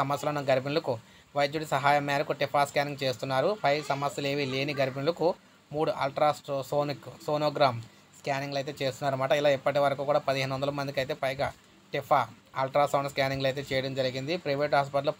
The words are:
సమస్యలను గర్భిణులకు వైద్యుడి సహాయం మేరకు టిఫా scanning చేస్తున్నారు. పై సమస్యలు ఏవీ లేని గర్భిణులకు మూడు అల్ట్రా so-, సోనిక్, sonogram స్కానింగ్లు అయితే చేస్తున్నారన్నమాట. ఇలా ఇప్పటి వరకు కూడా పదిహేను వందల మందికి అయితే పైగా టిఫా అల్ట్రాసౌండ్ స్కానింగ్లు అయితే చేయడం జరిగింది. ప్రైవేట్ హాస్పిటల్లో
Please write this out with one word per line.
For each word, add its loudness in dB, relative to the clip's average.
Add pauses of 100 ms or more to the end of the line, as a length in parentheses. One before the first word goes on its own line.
సమస్యలను -2
గర్భిణులకు 0 (420)
వైద్యుడి 0
సహాయం 4
మేరకు 0
టిఫా 2
scanning -2
చేస్తున్నారు. 0 (120)
పై 4 (180)
సమస్యలు -2
ఏవీ 0
లేని -2
గర్భిణులకు 0 (480)
మూడు 0 (140)
అల్ట్రా 2
so-, -4
సోనిక్, -2 (180)
sonogram 2 (380)
స్కానింగ్లు -4
అయితే -8
చేస్తున్నారన్నమాట. 0
ఇలా 6 (100)
ఇప్పటి 2
వరకు 0
కూడా 4
పదిహేను 0
వందల -2 (100)
మందికి -2
అయితే -4
పైగా -2 (440)
టిఫా 2 (420)
అల్ట్రాసౌండ్ 2
స్కానింగ్లు 0
అయితే -2
చేయడం -2
జరిగింది. -2 (100)
ప్రైవేట్ 0
హాస్పిటల్లో 0